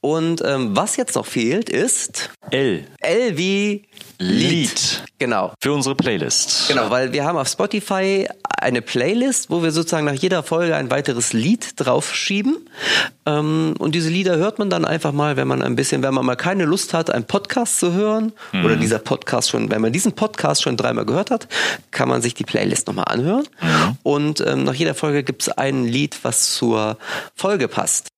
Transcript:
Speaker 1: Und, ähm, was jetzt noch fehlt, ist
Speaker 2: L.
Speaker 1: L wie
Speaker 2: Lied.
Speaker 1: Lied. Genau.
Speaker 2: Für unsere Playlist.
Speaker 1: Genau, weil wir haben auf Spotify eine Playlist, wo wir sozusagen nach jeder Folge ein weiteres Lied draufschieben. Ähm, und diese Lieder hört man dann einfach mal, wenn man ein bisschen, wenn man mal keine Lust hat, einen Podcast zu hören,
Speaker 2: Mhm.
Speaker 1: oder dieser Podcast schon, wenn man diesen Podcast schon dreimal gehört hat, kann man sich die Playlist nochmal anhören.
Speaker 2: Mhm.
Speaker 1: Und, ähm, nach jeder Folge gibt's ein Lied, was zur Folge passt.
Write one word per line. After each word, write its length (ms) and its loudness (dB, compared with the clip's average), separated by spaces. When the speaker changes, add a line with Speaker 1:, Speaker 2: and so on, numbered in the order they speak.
Speaker 1:
Und, 440 0
ähm, 320 0
was 200 0
jetzt 180 -2
noch 120 0
fehlt, 440 0
ist 600 -2
Speaker 2:
L. 360 0
Speaker 1:
L 380 2
wie 460 0
Speaker 2:
Lied. 320 2
Speaker 1:
Lied. 520 0
Genau. 420 0
Speaker 2:
Für 120 0
unsere 220 0
Playlist. 760 0
Speaker 1:
Genau, 220 2
weil 220 2
wir 120 0
haben 140 0
auf 100 0
Spotify 800 0
eine 220 0
Playlist, 680 0
wo 120 0
wir 100 2
sozusagen 320 0
nach 80 2
jeder 300 0
Folge 340 0
ein 140 -2
weiteres 420 0
Lied 440 2
draufschieben. 920 0
Ähm, 520 2
und 160 0
diese 160 2
Lieder 260 2
hört 220 0
man 120 0
dann 140 2
einfach 280 0
mal, 240 2
wenn 120 0
man 140 0
ein 140 0
bisschen, 260 0
wenn 120 0
man 120 2
mal 100 0
keine 280 0
Lust 300 -2
hat, 160 0
einen 140 0
Podcast 560 -2
zu 120 2
hören, 400 0
Speaker 2:
Mhm. 120 0
Speaker 1:
oder 120 4
dieser 220 2
Podcast 520 -2
schon, 200 0
wenn 100 0
man 120 2
diesen 200 0
Podcast 500 0
schon 140 0
dreimal 280 0
gehört 260 0
hat, 180 -2
kann 180 0
man 140 2
sich 120 -2
die 100 -4
Playlist 420 -2
nochmal 220 -4
anhören. 380 0
Speaker 2:
Mhm. 420 2
Speaker 1:
Und, 440 0
ähm, 180 2
nach 100 0
jeder 200 0
Folge 300 0
gibt's 240 -4
ein 360 0
Lied, 380 -2
was 320 0
zur 420 0
Folge 340 0
passt. 500 -2